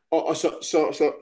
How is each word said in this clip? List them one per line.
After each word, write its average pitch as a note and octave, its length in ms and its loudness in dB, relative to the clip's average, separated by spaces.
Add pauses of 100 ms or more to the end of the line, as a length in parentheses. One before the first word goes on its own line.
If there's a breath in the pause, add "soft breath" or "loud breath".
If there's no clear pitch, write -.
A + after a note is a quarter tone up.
(100)
Og, E3 160 0
og D#3+ 100 0
så, D#3+ 140 0 (120)
så, D3+ 300 0
så, D3+ 300 2